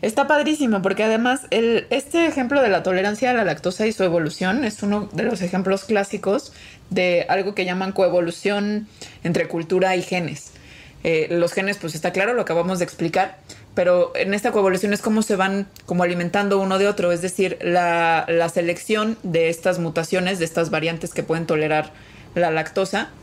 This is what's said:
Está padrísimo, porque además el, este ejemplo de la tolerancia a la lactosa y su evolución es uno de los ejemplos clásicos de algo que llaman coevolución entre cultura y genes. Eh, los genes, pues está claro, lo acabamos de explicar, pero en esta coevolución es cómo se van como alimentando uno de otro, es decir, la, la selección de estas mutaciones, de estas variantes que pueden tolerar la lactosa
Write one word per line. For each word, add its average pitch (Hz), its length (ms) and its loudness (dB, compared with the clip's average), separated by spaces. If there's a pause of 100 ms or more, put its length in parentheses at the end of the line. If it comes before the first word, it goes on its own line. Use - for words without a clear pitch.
Está 226 240 0
padrísimo, 294 540 2
porque 190 240 0
además 233 460 2
el, 233 400 2
este 330 360 0
ejemplo 277 360 2
de 226 80 4
la 175 120 4
tolerancia 202 480 0
a 254 40 2
la 226 100 2
lactosa 180 420 -2
y 226 60 0
su 196 100 -2
evolución 185 640 0
es 214 180 -4
uno 202 300 -2
de 196 120 -2
los 220 180 -2
ejemplos 190 420 -2
clásicos 202 680 -2 (360)
de 180 400 2
algo 190 260 0
que 185 120 -2
llaman 190 260 -4
coevolución 202 960 0 (360)
entre 170 220 0
cultura 185 500 0
y 180 60 -2
genes. 175 500 -6 (520)
Eh, 160 260 2
los 170 220 2
genes, 202 260 -2
pues 156 160 -8
está 175 180 -4
claro, 196 200 0
lo 240 100 0
acabamos 170 360 0
de 175 80 0
explicar, 175 520 -2 (360)
pero 180 420 4
en 190 160 0
esta 208 200 -2
coevolución 196 420 2
es 202 80 -4
cómo 220 200 2
se 208 140 0
van 196 300 0 (200)
como 180 160 0
alimentando 180 580 0
uno 190 180 0
de 196 100 4
otro, 190 240 0
es 170 80 -2
decir, 185 400 -2
la, 170 680 2
la 165 200 2
selección 214 760 -2
de 165 280 2
estas 180 280 0
mutaciones, 175 600 -2
de 165 80 0
estas 160 240 -2
variantes 160 420 -4
que 165 100 -6
pueden 165 240 -4
tolerar 156 460 0 (420)
la 165 160 2
lactosa 185 580 -2 (140)